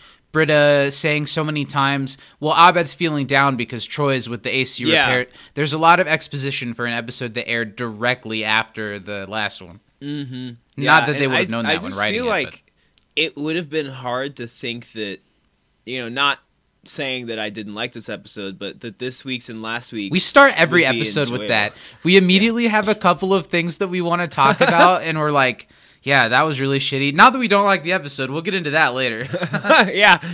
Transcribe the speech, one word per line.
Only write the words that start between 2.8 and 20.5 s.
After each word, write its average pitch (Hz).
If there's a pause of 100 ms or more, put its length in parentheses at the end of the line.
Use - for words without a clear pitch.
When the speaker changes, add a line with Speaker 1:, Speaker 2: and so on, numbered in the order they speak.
Speaker 1:
feeling 151
down 139
because 117
Troy's 135
with 117
the 110
A 131
C -
Speaker 2:
Yeah. 139
Speaker 1:
repair." 127 (220)
There's 143
a 156
lot 170
of 175
exposition 135
for 120
an 120
episode 117
that 120
aired 113
directly 113
after 107
the 98
last 104
one. 90 (220)
Speaker 2:
Mm-hmm. 135
Speaker 1:
Not 117 (200)
Speaker 2:
Yeah, 147
Speaker 1:
that 147
they 143
Speaker 2:
and 131
Speaker 1:
would've 180
Speaker 2:
I, 208
Speaker 1:
known 117
Speaker 2:
I 156
Speaker 1:
that 170
when 269
Speaker 2:
just 208
Speaker 1:
writing 214
Speaker 2:
feel 254
Speaker 1:
it, -
Speaker 2:
like 170
Speaker 1:
but - (540)
Speaker 2:
it 156
would 156
have 170
been 147
hard 127
to 120
think 117
that, 101 (640)
you 127
know, 117
not 135 (440)
saying 131
that 113
I 107
didn't 104
like 117
this 117
episode, 98
but 101
that 117
this 127
week's 127
and 113
last 117
week's 101
Speaker 1:
We 180
start 277